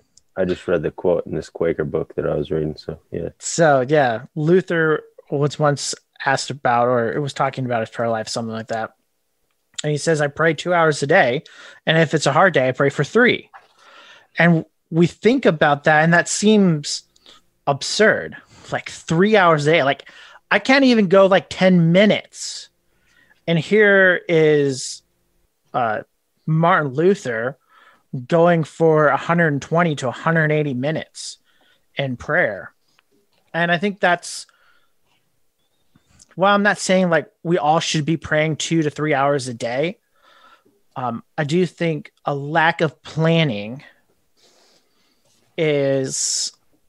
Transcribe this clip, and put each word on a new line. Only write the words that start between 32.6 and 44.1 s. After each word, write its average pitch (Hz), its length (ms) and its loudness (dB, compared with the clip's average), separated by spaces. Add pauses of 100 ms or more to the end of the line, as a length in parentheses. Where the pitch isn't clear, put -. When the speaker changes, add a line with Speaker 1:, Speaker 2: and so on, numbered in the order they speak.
Speaker 2:
And 170 180 -2
I 175 60 0
think 196 220 -4
that's, - 480 -2 (1900)
well, 196 200 2
I'm 202 80 0
not 202 140 0
saying, 185 320 0
like, 160 220 0 (120)
we 170 140 0
all 156 220 2
should 160 260 -2
be 160 120 -2
praying 156 380 -2
two 165 260 -2
to 151 80 -2
three 151 240 -4
hours 139 340 0
a 123 60 -10
day. 127 440 -4 (1000)
Um, 120 280 -8 (140)
I 156 60 -4
do 170 220 0
think 160 460 -6 (140)
a 147 80 -4
lack 156 480 0
of - 220 -4
planning 147 800 -2 (1700)